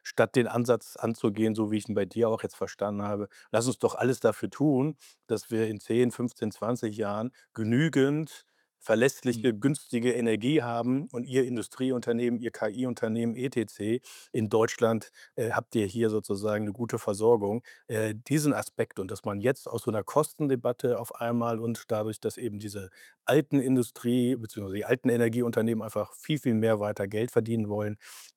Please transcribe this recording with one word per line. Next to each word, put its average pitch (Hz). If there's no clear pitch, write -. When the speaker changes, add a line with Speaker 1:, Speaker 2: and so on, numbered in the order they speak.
Speaker 1:
statt -
den 120
Ansatz 117
anzugehen, 110
so 107
wie 107
ich 101
ihn 104
bei 101
dir 113
auch 110
jetzt -
verstanden 101
habe: 104
„Lass 113
uns 123
doch -
alles 123
dafür 123
tun, 143
dass 110
wir 110
in 104
zehn, 120
fünfzehn, 117
zwanzig 110
Jahren 107
genügend 135
Speaker 2:
Mhm. -
Speaker 1:
verlässliche, 117
günstige 120
Energie 117
haben 120
und 123
ihr 131
Industrieunternehmen, 120
ihr 117
K-I-Unternehmen 117
et 127
cetera. 110
In 110
Deutschland, 113
äh, 117
habt -
ihr 107
hier 110
sozusagen 104
'ne 104
gute 113
Versorgung.“ 107
Äh, 110
diesen 143
Aspekt -
und 95
dass -
man 101
jetzt 131
aus 117
so 117
'ner 104
Kostendebatte 127
auf -
einmal 117
und 117
dadurch, 107
dass -
eben 104
diese 101
alten 143
Industrie, 123
beziehungsweise 101
die 104
alten 127
Energieunternehmen 117
einfach 107
viel, -
viel 120
mehr 110
weiter 104
Geld 107
verdienen 113
wollen, 104